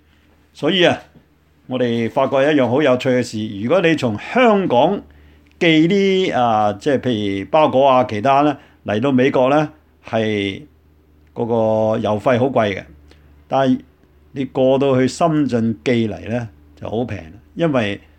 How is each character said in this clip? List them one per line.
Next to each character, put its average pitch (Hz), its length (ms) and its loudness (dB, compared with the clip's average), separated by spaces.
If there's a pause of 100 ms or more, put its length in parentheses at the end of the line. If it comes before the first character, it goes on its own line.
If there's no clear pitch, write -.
(520)
所 - 180 -4
以 185 140 2
啊， 139 160 2 (640)
我 127 140 -4
哋 117 280 0
發 135 200 0
覺 139 80 -2
一 147 240 2
樣 123 80 2
好 127 120 0
有 127 160 2
趣 127 120 -2
嘅 123 140 2
事， 107 380 -8
如 113 80 -4
果 175 120 2
你 165 160 2
從 113 220 -2
香 214 500 2
港 151 320 2 (600)
寄 160 280 4
啲， 190 480 0
啊， 110 360 0
即 101 180 -6
係 131 80 0
譬 104 420 -4
如 95 100 -10
包 156 180 4
裹 131 180 2
啊， 127 180 4
其 107 160 -6
他 135 200 2
呢， 147 180 0 (260)
嚟 107 160 -2
到 139 120 0
美 127 180 4
國 131 180 2
呢， 147 220 0 (340)
係 107 580 -4 (680)
嗰 120 140 -6
個 113 80 -2 (440)
郵 104 200 -2
費 123 200 0
好 117 80 2
貴 107 280 0
嘅， - 100 -12 (600)
但 131 220 0
係 131 100 2 (540)
你 135 140 -6
過 131 320 2
到 135 200 2
去 127 80 2
深 151 400 0
圳 113 380 -2
寄 117 240 0
嚟 92 200 -10
呢， 117 200 -6 (260)
就 - 160 -12
好 120 140 -4
平， 110 140 -10 (360)
因 165 160 0
為 107 300 -2 (180)